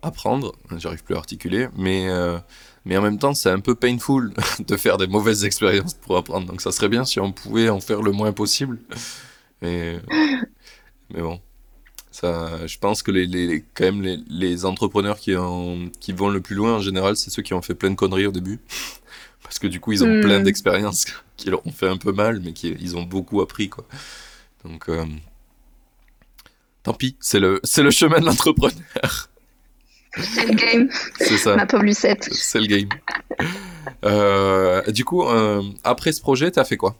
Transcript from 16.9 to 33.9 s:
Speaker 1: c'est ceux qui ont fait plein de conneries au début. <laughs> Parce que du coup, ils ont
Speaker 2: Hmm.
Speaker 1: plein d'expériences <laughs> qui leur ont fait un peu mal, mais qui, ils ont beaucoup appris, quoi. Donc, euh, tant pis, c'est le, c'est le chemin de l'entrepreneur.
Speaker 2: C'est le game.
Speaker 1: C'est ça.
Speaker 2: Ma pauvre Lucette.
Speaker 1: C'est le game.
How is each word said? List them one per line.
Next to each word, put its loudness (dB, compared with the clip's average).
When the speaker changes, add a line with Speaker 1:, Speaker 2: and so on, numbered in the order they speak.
Speaker 1:
c'est -6
ceux -6
qui -4
ont -2
fait -6
plein 2
de 0
conneries 2
au 0
début. -6
<laughs> -20
Parce -12
que -4
du -6
coup, -4
ils 2
ont 4
Speaker 2:
Hmm. 4
Speaker 1:
plein 6
d'expériences 2
<laughs> -20
qui -6
leur -2
ont -8
fait 0
un 0
peu -4
mal, 0
mais -8
qui, -6
ils -8
ont -4
beaucoup -2
appris, -2
quoi. -14
Donc, -14
euh, -2
tant -6
pis, -8
c'est 0
le, 4
c'est 4
le 8
chemin 6
de 4
l'entrepreneur. 0
Speaker 2:
C'est -2
le 4
game. 4
Speaker 1:
C'est 2
ça. 4
Speaker 2:
Ma 4
pauvre 2
Lucette. 2
Speaker 1:
C'est -2
le 2
game. 2